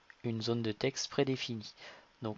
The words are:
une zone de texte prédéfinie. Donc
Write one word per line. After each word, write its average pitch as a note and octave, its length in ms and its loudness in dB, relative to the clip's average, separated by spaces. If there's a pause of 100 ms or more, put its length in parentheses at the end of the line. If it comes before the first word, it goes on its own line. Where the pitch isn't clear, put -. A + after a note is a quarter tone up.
(240)
une A2+ 180 0
zone A#2 200 2
de A2+ 100 2
texte - 380 0
prédéfinie. B2+ 640 0 (480)
Donc G#2+ 160 -4